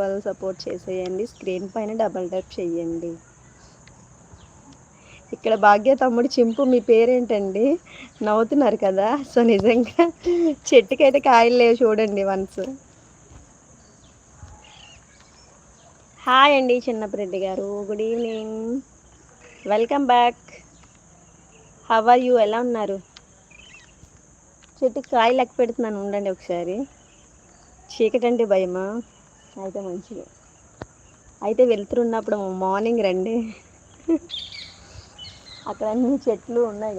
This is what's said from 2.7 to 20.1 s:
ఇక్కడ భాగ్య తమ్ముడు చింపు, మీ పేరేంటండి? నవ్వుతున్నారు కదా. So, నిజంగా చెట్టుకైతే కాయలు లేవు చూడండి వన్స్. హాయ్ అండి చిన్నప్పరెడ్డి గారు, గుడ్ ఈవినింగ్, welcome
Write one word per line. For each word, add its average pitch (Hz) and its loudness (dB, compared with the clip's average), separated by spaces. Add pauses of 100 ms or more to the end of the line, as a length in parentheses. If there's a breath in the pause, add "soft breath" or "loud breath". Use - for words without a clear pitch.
ఇక్కడ 220 -2 (140)
భాగ్య 214 6
తమ్ముడు 247 0
చింపు, 233 2
మీ 254 2 (100)
పేరేంటండి? 226 2 (560 loud breath)
నవ్వుతున్నారు 220 2
కదా. 190 0 (220)
So, - 2 (140)
నిజంగా 226 2 (680 loud breath)
చెట్టుకైతే 269 4
కాయలు 240 6
లేవు 233 6
చూడండి 208 0
వన్స్. 190 -6 (3500)
హాయ్ 269 4
అండి 254 2 (100)
చిన్నప్పరెడ్డి 202 -6
గారు, 190 -6 (200)
గుడ్ 214 -6
ఈవినింగ్, 220 -6 (1080)
welcome 233 0